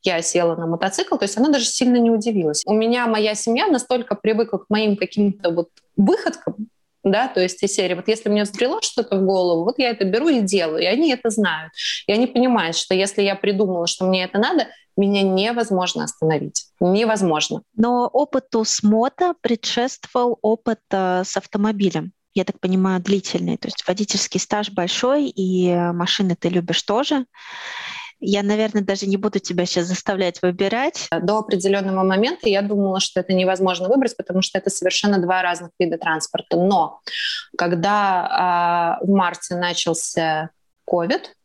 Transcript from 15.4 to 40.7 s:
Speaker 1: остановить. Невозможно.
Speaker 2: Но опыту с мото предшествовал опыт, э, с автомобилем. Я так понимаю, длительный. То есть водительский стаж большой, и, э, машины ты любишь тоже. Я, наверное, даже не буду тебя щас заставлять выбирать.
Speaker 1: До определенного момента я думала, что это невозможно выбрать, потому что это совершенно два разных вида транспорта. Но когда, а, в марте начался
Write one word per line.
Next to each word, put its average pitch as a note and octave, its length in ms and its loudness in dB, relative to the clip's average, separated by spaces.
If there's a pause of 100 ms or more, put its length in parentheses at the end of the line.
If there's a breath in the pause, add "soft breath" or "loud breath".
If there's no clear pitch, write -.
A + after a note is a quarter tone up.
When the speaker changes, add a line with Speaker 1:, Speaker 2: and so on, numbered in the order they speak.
Speaker 1:
остановить. D#3 640 -2 (120)
Невозможно. F#3+ 840 2 (140)
Speaker 2:
Но A#3+ 320 2
опыту C4 560 0
с - 200 -4
мото A#3+ 580 2
предшествовал A#3+ 1000 -2
опыт, A3+ 380 0 (120)
э, F#3 340 0
с - 100 -8
автомобилем. G3 760 0 (220)
Я F#3 100 0
так - 160 -6
понимаю, F#3 420 0
длительный. F3+ 560 -2
То - 100 -10
есть - 200 -8
водительский G#3 520 -2
стаж G#3 300 -2
большой, B3 560 0
и, F#3 440 0
э, F3 240 2
машины F3 460 0
ты F3 100 0
любишь F3 340 -2
тоже. C4 420 -2 (960 loud breath)
Я, G3+ 220 0
наверное, G#3+ 380 0
даже G3 260 -2
не G3 100 0
буду G3+ 220 -2
тебя F3 260 -2
щас F3 220 -2
заставлять F#3 540 -4
выбирать. G3 680 -2 (120)
Speaker 1:
До G#3 180 0
определенного F#3+ 640 0
момента G#3 440 0
я G3 140 2
думала, G3 400 0
что - 180 -2
это F#3 140 -2
невозможно F#3 560 0
выбрать, B3+ 260 2
потому F#3 260 -2
что - 160 -4
это F#3+ 120 0
совершенно G3 500 0
два F3+ 220 0
разных F3 360 -4
вида E3+ 200 -2
транспорта. - 580 -4
Но F3+ 460 2 (560 loud breath)
когда, F#3 760 0
а, F3 680 0
в F3+ 80 -2
марте F3+ 460 0
начался E3 960 -2 (340)